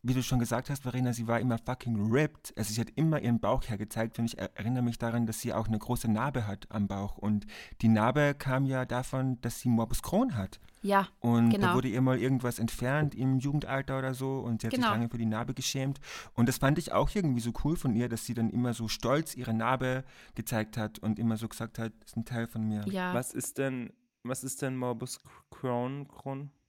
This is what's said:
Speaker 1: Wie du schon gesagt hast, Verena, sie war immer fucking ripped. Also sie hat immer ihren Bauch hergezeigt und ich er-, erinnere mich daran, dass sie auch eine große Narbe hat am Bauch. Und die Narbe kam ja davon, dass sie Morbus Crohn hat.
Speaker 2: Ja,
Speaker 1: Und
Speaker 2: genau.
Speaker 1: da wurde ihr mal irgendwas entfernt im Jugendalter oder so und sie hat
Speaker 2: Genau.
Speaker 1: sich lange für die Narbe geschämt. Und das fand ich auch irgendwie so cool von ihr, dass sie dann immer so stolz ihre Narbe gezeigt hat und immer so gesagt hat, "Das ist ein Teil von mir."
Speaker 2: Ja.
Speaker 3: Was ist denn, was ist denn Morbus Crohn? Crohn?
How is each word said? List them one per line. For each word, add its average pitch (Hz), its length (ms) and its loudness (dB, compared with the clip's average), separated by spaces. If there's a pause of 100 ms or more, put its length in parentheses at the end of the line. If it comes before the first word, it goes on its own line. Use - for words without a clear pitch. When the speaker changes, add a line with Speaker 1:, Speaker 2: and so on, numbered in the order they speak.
Speaker 1:
Wie 127 80 2
du 127 80 2
schon 127 160 2
gesagt 120 320 0
hast, 139 120 -4
Verena, 123 300 0
sie 113 160 -4
war 117 120 2
immer 117 180 2
fucking 110 540 0
ripped. 151 440 0
Also 107 160 -4
sie 110 80 -2
hat 113 140 -2
immer 156 260 2
ihren 117 200 2
Bauch 113 280 2
hergezeigt 113 500 -4
und 117 80 2
ich - 120 -4
er-, - 180 -6
erinnere 123 260 0
mich 117 160 -2
daran, 117 280 0
dass 110 140 -4
sie 117 120 -4
auch 110 160 -2
eine 107 100 0
große 117 320 0
Narbe 120 360 0
hat 98 240 -8
am 104 180 -2
Bauch. 98 300 -4
Und 104 280 0 (360)
die 113 60 6
Narbe 127 500 6
kam 135 260 0
ja 131 220 0
davon, 127 560 -2
dass - 180 -4
sie - 80 0
Morbus 113 340 4
Crohn 220 340 2
hat. 95 240 -4 (220)
Speaker 2:
Ja, 196 260 4 (120)
Speaker 1:
Und 233 280 6
Speaker 2:
genau. 196 200 6
Speaker 1:
da 175 60 4
wurde 131 140 2
ihr 120 140 2
mal 131 180 4
irgendwas 123 380 0
entfernt 139 560 0
im 131 240 2
Jugendalter 139 600 -2
oder 131 140 -2
so 135 280 -4
und 117 200 -2
sie 120 60 -4
hat 113 80 0
Speaker 2:
Genau. 247 140 2
Speaker 1:
sich 208 40 2
lange 117 160 0
für 123 80 -8
die 117 80 -2
Narbe 113 300 -2
geschämt. 135 440 -2 (360)
Und 117 120 6
das 127 120 2
fand 143 200 4
ich - 140 -6
auch 127 220 4
irgendwie 147 260 2
so 113 140 -4 (100)
cool 151 120 2
von 127 200 0
ihr, 120 140 0
dass 113 160 -6
sie 123 80 -4
dann 113 160 2
immer 123 240 0
so 113 140 -4
stolz 143 460 0
ihre 120 200 -4
Narbe 127 500 0 (300)
gezeigt 110 420 -2
hat 107 220 -4
und 107 200 0
immer 113 200 2
so 110 100 -6
gesagt - 300 -10
hat, 113 220 -6
"Das - 100 -20
ist - 80 -8
ein 113 80 -4
Teil 117 200 -4
von 110 220 -2
mir." 107 220 -2
Speaker 2:
Ja. 180 240 -4
Speaker 3:
Was 123 180 -2
ist - 240 -6
denn, 131 380 -4 (300)
was 123 200 -6
ist - 160 -8
denn 131 160 -2
Morbus 123 440 -4 (300)
Crohn? 131 560 -4
Crohn? 139 440 -10 (180)